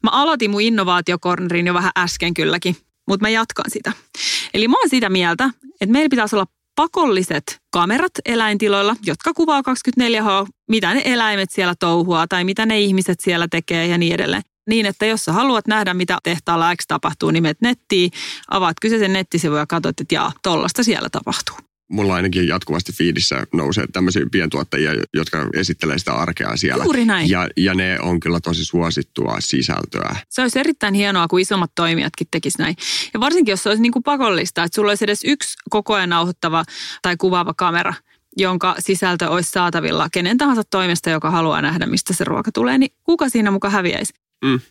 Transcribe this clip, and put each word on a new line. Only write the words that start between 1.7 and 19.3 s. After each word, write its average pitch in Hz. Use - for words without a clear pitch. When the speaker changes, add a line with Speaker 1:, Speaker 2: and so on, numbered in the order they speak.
Speaker 1:
vähän 185
äsken 175
kylläkin, 165
mut 196
mä 214
jatkan 226
sitä. -
Eli 214
mä 262
oon 427
sitä 233
mieltä, 185
että 208
meillä 302
pitäisi 226
olla 190
pakolliset 233
kamerat 208
eläintiloilla, 208
jotka 185
kuvaa 302
kaksikymmentäneljä 240
H, 214
mitä 208
ne 269
eläimet 214
siellä 180
touhuaa 170
tai 180
mitä 196
ne 220
ihmiset 190
siellä 175
tekee 165
ja 175
niin 170
edelleen. -
Niin, 220
että 202
jos 220
sä -
haluat 233
nähdä, 214
mitä 180
tehtaalla 170
X -
tapahtuu, 160
niin 165
menet 156
nettiin, 202
avaat 180
kyseisen 214
nettisivu 175